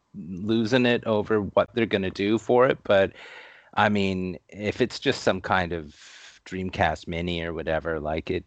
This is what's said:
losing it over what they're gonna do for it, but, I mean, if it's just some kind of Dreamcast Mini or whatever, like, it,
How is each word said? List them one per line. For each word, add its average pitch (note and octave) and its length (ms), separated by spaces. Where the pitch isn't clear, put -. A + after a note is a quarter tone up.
losing G#2+ 720
it A#2+ 220
over G#2+ 340
what F#2+ 340
they're A2+ 120
gonna F#2+ 240
do G2+ 280
for B2 300
it, C3+ 160
but, G2 280
I G#2+ 140
mean, F#2+ 500
if G2+ 340
it's - 180
just - 240
some F#2+ 160
kind F2+ 320
of D#2 240
Dreamcast F#2 640
Mini E2+ 340
or E2 120
whatever, D#2+ 460
like, D#2 300
it, F2+ 160